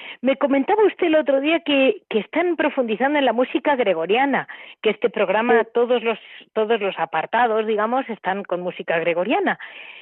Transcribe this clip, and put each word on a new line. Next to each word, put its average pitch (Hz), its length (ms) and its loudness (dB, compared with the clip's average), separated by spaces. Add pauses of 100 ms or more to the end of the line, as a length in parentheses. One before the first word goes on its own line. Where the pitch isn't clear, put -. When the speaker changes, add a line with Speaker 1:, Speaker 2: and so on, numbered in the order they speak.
(220)
Speaker 1:
Me 269 140 2
comentaba 285 480 2
usted 370 240 2
el 311 80 4
otro 285 240 2
día 320 200 0
que, 277 480 2
que 220 120 0
están 339 340 -2
profundizando 269 640 0
en 277 60 2
la 240 80 2
música 262 420 0
gregoriana, 202 720 0 (360)
que 214 80 2
este 208 200 -2
programa, 214 540 2
Speaker 2:
Sí. 226 100 -8
Speaker 1:
todos 240 300 2
los, 226 140 -2 (340)
todos 208 280 0
los 196 180 -4
apartados, 214 680 0
digamos, 226 420 -2
están 202 360 -6
con 175 160 -6
música 175 400 -4
gregoriana, 185 580 0 (440)